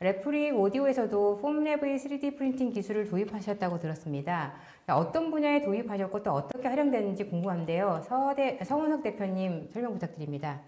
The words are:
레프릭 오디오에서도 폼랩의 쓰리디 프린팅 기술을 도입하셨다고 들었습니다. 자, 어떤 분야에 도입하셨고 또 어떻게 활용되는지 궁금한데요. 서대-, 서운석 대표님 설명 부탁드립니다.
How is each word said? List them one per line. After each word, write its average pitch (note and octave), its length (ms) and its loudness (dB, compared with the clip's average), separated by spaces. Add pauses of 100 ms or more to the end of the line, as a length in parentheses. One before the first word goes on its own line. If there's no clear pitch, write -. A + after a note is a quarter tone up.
레프릭 C#4 560 0
오디오에서도 G#3 840 2
폼랩의 D4 580 2
쓰리디 C#4 360 -4
프린팅 C4 360 0
기술을 G3+ 360 0
도입하셨다고 G3 720 -2
들었습니다. D#3 760 -4 (320)
자, C#3 100 4
어떤 D#4+ 320 0
분야에 D4 320 4
도입하셨고 G#3 640 -2
또 G3 80 0
어떻게 B3+ 360 -2
활용되는지 A3 640 2
궁금한데요. E3+ 760 0
서대-, C4+ 580 0
서운석 D4+ 400 0
대표님 F#3+ 680 -2
설명 A#3 220 -2
부탁드립니다. D3 760 -6